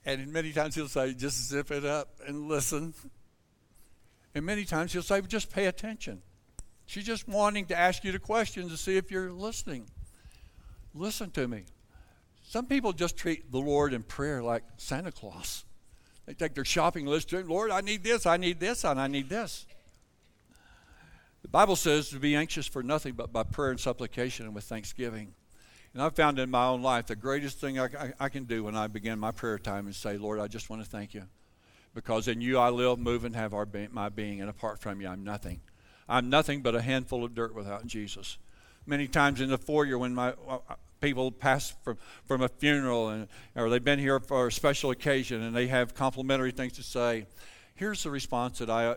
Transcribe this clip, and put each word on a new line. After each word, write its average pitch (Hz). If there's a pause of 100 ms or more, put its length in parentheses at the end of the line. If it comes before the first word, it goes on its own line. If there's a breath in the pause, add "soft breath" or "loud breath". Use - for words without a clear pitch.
And 135
many 160
times 151
He'll 151
say, 131
"Just 127
zip 139
it 143
up 143 (180)
and 147
listen." 156 (1400 soft breath)
And 151
many 208
times 170
He'll 175
say, 196
"Just 190
pay 196
attention." 196 (640)
She's 202
just 226
wanting 208
to 170
ask 175
you 196
the 185
questions 202
to 160
see 190
if 190
you're 185
listening. 180 (1040 soft breath)
Listen 196
to 131
me. 107 (760 soft breath)
Some 247
people 247
just 170
treat 156
the 131
Lord 143
in 117
prayer 143
like 117 (140)
Santa -
Claus. - (600 soft breath)
They 139
take 160
their 139
shopping 165
list 147
to 175
Him, 185
"Lord, 202
I 190
need 202
this, 226
I 175
need 180
this, 208
and 139
I 135
need 135
this." 202 (1800 soft breath)
The -
Bible 196
says 151
to 143
be 147
anxious 151
for 131
nothing 139
but 117
by 113
prayer 139
and 123
supplication 123
and 107
with 104
thanksgiving. 110 (600 soft breath)
And 123
I've 156
found 147
in 127
my 123
own 127
life 123
the 113
greatest 135
thing 135
I, 127
I, 135
I 139
can 135
do 117
when 107
I 107
begin 107
my 107
prayer 107
time 101
is 98
say, 101
"Lord, 107
I 104
just 107
wanna 110
thank 104
You. 104 (680 soft breath)
Because 113
in 117
You 127
I 123
live, 123
move, 120
and 117
have 110
our 104
be-, 104
my 104
being, 104
and 101
apart 107
from 98
You 95
I'm 95
nothing. 101 (460 soft breath)
I'm 123
nothing 143
but 120
a 117
handful 127
of 120
dirt 113
without 101
Jesus." 104 (480 soft breath)
Many 143
times 143
in 135
the 135
foyer 147
when 123
my, 123 (120)
uh, 131 (420)
people 131
pass 131
from, 120 (280 loud breath)
from 131
a 123
funeral 131
and, 107 (280 loud breath)
or 117
they've 123
been 143
here 135
for 127
a 113
special 143
occasion 127
and 113
they 123
have 123
complimentary 131
things 127
to 131
say, 117 (480 loud breath)
here's 202
the 156
response 127
that 117
I 117